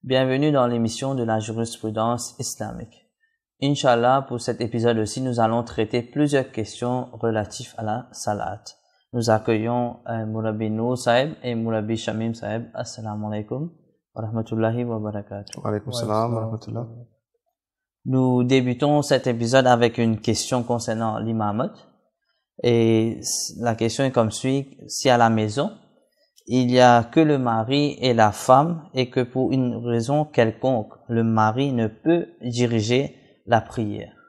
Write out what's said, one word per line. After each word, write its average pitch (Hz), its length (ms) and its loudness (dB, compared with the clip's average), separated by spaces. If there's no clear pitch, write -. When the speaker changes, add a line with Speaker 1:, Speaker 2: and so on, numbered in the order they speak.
Speaker 1:
Bienvenue 131 480 2
dans 127 160 4
l'émission 120 480 -2
de 120 80 -2
la 110 160 0
jurisprudence 113 960 -4
islamique. - 720 -12
Inch'Allah, 135 680 2
pour 120 120 -6
cet 117 200 -6
épisode 117 380 0
aussi, 110 220 -4
nous 123 200 -2
allons 117 240 2
traiter 113 380 -2
plusieurs 143 500 0
questions 123 600 -4
relatives 110 640 -4
à 113 60 -8
la 110 300 -6
salat. 104 500 -6
Nous 117 180 -2
accueillons, 117 680 0
euh, 113 180 -6
Mourabi 110 440 -4
Nour 117 260 -2
Saeb 127 360 0
et 123 140 -6
Mourabi 113 400 -2
Shamim 113 380 -4
Saeb. 113 380 -8
Assalamu 107 540 -10
alaikum 107 460 -6
wa 117 80 -8
rahmatullahi 113 640 -2
wa 113 160 -6
barakatuh. 101 600 -10
Speaker 2:
Wa 113 100 -4
alaikum 104 180 -4
Speaker 3:
Wa 123 100 -6
Speaker 2:
salam 113 140 -4
wa 110 100 2
Speaker 3:
alaikum 117 160 -2
Speaker 2:
rahmatullah. 110 460 -8
Speaker 3:
salam. 120 220 -18
Speaker 1:
Nous 127 400 2
débutons 131 580 2
cet 139 240 0
épisode 123 400 2
avec 120 320 4
une 113 220 2
question 120 420 -2
concernant 113 560 -4
l'imamat. 110 540 -2
Et 113 560 2
s-, - 400 -8
la 117 160 -2
question 113 260 -2
est 131 80 2
comme 110 220 2
suit. 135 440 -4
Si - 200 -2
à 123 80 6
la 117 140 6
maison, 110 400 0
il 123 240 2
y 127 80 6
a 120 240 8
que 160 160 2
le 151 180 4
mari 127 600 0
et 127 140 2
la 107 180 6
femme 151 500 4
et 127 160 0
que 131 100 0
pour 127 320 0
une 123 240 0
raison 120 480 0
quelconque, 117 680 0
le 113 160 0
mari 113 500 2
ne 117 140 0
peut 165 400 0
diriger 120 760 0
la 113 140 2
prière 104 520 -8